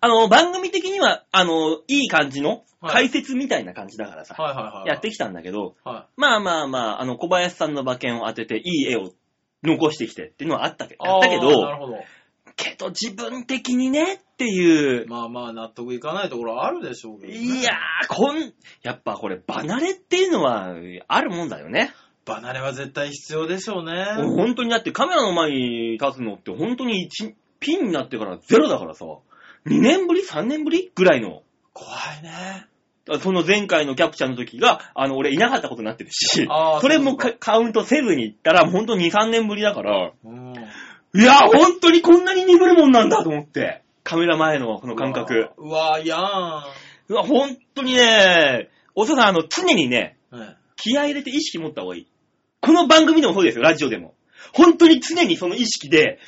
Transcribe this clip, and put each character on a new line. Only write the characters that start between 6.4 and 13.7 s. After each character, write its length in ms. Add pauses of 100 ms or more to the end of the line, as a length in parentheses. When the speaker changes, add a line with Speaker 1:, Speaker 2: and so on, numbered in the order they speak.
Speaker 1:
ま 240
あ 40
ま 100 (120)
あ、 120
あ 40
の、 100
小 100
林 300
さ 100
ん 60
の 80
馬 160
券 240
を 60
当 80
て 100
て、 140
い 40 (200)
い 100
絵 40
を 160 (520)
残 260
し 60
て 100
き 80
て 120
っ 40
て 140
い 20
う 40
の 60
は 100
あ 20
っ 80
た 100
け-、 140
Speaker 2:
あ 40
ー、 40
Speaker 1:
や 100
っ 40
た 80
け 80
ど、 240
Speaker 2:
な 80
る 80
ほ 100
ど。 80 (580)
Speaker 1:
け 220
ど 140
自 240
分 320
的 300